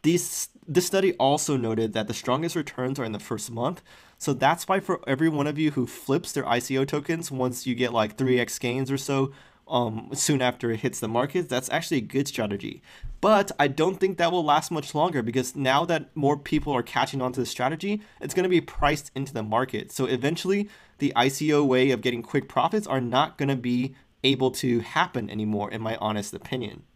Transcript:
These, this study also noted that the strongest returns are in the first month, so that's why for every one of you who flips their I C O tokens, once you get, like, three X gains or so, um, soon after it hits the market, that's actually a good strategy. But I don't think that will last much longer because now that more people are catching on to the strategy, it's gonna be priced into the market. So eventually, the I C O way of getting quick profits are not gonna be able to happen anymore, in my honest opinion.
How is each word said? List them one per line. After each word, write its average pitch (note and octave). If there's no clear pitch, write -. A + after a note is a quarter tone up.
These, -
this E3
study F#3+
also C#3+
noted A2+
that A2
the A#2
strongest D3+
returns C#3
are A#2+
in A2
the G2+
first -
month, A#2+
so -
that's C#3
why F#3+
for -
every C#3
one D3
of D3
you D#3
who B2
flips -
their C#3+
I A#2+
C C3
O C3+
tokens, D#3
once B2+
you B2+
get, A#2+
like, G#2+
three B2+
X A#2+
gains B2+
or C#3
so, C3+
um, A#2
soon C3+
after B2
it A2
hits -
the A2
market, C#3
that's B2
actually D#3+
a A#2+
good C3+
strategy. G#2
But G3+
I D3
don't D#3+
think F#3+
that E3+
will F3
last D3+
much D3+
longer D3+
because B2+
now C3+
that E3
more C#3+
people -
are B2
catching B2+
on B2+
to B2+
the A#2
strategy, E3
it's C#3
gonna F#3
be F3
priced -
into C3+
the A2+
market. A2+
So C3
eventually, E3+
the C#3+
I B2
C D3
O D3
way C3
of A2
getting A#2+
quick -
profits G#3
are C3
not B2+
gonna C#3
be B2
able C3
to A#2+
happen A2+
anymore, G#2
in A2
my A2+
honest G#2+
opinion. -